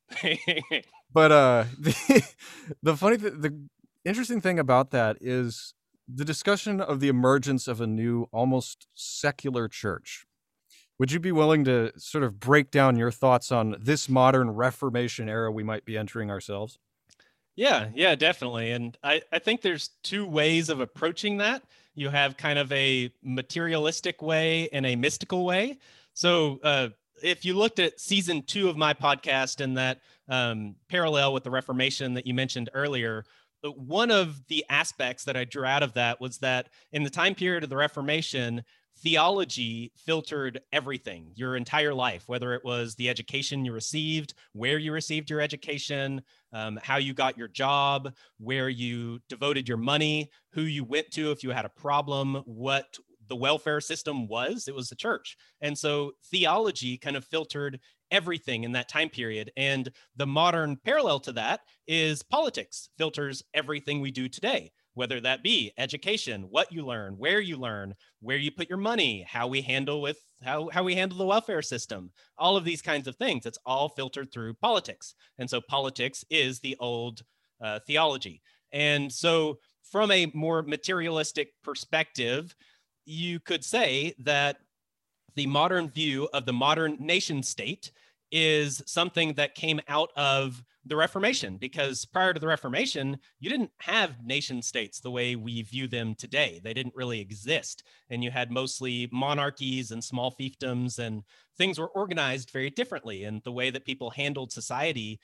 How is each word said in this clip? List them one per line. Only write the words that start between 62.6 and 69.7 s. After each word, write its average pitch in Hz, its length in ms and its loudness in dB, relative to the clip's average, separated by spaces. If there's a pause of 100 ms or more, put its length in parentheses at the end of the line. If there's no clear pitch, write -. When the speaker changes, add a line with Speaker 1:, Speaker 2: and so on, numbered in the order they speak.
Speaker 1:
filters 147 460 -4 (100)
everything 147 460 -4
we 135 100 -4
do 131 180 -6
today, 123 440 -4 (220)
whether 123 260 -4
that 127 240 -2
be 165 340 0
education, 131 720 -4
what 165 220 0
you 165 120 -10
learn, 107 340 -8
where 170 220 2
you 175 160 -6
learn, 104 380 -8 (240)
where 123 180 -4
you 147 140 -2
put 170 180 -8
your 185 100 -6
money, 180 500 0
how 120 180 -4
we 131 160 -2
handle 139 400 -2